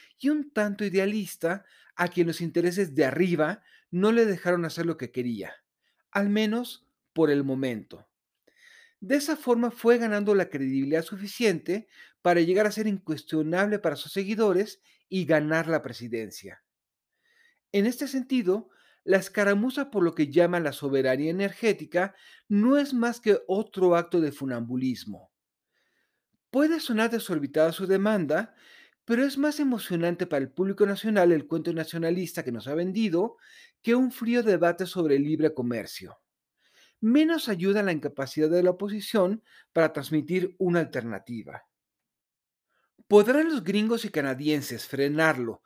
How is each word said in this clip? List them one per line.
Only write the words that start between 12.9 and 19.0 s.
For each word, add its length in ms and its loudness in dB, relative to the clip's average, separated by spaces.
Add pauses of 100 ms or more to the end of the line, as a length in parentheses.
para 180 -2
sus 160 -12
seguidores 680 0 (300)
y 160 -2
ganar 420 0
la 140 0
presidencia. 840 -10 (1040)
En 140 2
este 240 -2
sentido, 600 -2 (340)